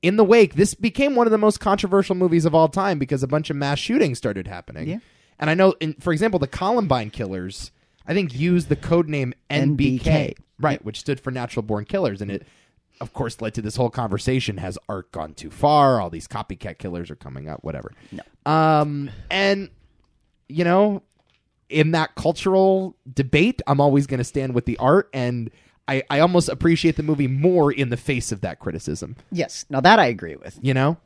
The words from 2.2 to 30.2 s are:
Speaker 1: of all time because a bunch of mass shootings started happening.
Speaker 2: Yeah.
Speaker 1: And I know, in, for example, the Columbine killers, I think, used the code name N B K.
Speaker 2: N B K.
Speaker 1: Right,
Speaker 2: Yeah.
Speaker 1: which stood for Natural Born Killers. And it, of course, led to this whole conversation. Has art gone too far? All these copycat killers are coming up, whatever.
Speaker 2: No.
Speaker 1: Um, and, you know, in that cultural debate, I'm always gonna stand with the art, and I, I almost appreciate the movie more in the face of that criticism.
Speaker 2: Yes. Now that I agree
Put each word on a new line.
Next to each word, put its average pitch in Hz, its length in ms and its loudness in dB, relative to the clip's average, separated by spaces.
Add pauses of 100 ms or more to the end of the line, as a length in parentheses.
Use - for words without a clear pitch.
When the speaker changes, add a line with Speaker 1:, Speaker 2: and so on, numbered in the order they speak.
Speaker 1:
of 160 100 2
all 160 140 6
time 190 300 -2
because 139 240 -2
a 131 40 -4
bunch 151 240 -2
of 151 40 -4
mass 143 240 -2
shootings 202 380 0
started 98 300 -6
happening. 85 420 -12
Speaker 2:
Yeah. 185 80 -6 (420)
Speaker 1:
And 151 100 -2
I 156 40 2
know, 190 260 6
in, 156 140 -4
for - 180 -4
example, 180 280 0
the 139 80 -2
Columbine 175 640 -2
killers, 95 600 -8 (360)
I 151 60 -4
think, 175 220 -2
used 175 340 0
the 151 60 2
code 170 320 0
name 139 260 -4 (160)
N 143 260 0
B 131 240 0
K. 160 120 0
Speaker 2:
N 151 160 2
B - 60 -8
K. - 20 -16 (240)
Speaker 1:
Right, 139 220 -2
Speaker 2:
Yeah. - 40 -14
Speaker 1:
which 104 140 -10
stood 135 200 -4
for 131 120 -8
Natural 120 320 -6
Born 104 220 -4
Killers. 107 360 -2
And 101 80 -6
it, 98 160 -8 (560)
of 113 120 -12
course, - 280 -8
led 110 140 -6
to 117 60 -6
this 107 140 -8
whole 123 140 0
conversation. 113 680 -2
Has 95 200 -10 (100)
art 95 240 -10
gone 78 220 -10
too - 160 -16
far? 139 500 4
All 90 120 -4
these 82 160 -12
copycat 101 500 -10
killers 87 320 -8
are 76 60 -14
coming 67 340 -14
up, 76 140 -12
whatever. 73 280 -10 (200)
Speaker 2:
No. - 100 -14 (280)
Speaker 1:
Um, 151 600 2 (220)
and, 196 380 0 (760)
you 160 160 -2
know, 196 380 4 (680)
in 156 220 4
that 156 240 0
cultural 190 800 2 (160)
debate, 147 540 2
I'm 143 160 2
always 143 240 4
gonna 131 180 -4
stand 131 300 -4
with 120 120 0
the 117 120 -4
art, 147 360 2
and 123 360 -4 (380)
I, 135 220 -2
I 139 100 0
almost 175 300 4
appreciate 165 480 2
the 156 60 -6
movie 147 240 0
more 147 440 2
in 131 180 -2
the 120 80 -2
face 123 340 -4
of 98 100 -8
that 85 180 -8
criticism. 80 560 -8 (160)
Speaker 2:
Yes. - 380 -6
Now 135 120 -2
that 202 180 4
I 165 60 4
agree 87 300 -6